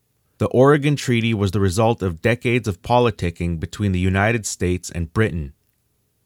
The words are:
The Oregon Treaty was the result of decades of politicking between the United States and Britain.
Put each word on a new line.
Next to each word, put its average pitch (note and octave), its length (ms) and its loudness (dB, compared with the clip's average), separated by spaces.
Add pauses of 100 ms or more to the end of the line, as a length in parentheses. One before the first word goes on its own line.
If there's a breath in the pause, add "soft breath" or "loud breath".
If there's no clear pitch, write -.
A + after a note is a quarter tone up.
(400)
The G#2+ 80 0
Oregon C#3+ 480 4
Treaty A#2 400 0
was G2+ 160 2
the G#2 80 -2
result G#2 420 2
of F2+ 220 -4
decades A#2 440 0
of G2 140 -6
politicking F2+ 800 0
between G2 320 -4
the F2+ 80 0
United G2 480 0
States F2+ 420 -4
and E2+ 240 -8
Britain. E2 400 -2 (720)